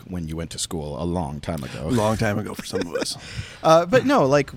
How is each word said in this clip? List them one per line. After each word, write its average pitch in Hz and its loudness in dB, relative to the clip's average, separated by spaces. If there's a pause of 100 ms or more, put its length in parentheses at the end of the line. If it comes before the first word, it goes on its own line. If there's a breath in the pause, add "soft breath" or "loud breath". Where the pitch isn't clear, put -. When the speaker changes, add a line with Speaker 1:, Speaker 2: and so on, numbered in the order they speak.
Speaker 1:
when 87 -6
you 80 -6
went 82 -4
to - -12
school 73 -6
a 87 -2
long 82 -2
time - -6
ago. 62 -8
Speaker 2:
Long 110 2
time 107 2
ago 95 -6
for - -10
some 92 -4
of 87 -6
us. - -4
Speaker 1:
<laughs> - -16 (360 loud breath)
Uh, 160 8
but 226 2
no, 254 4
like, 139 4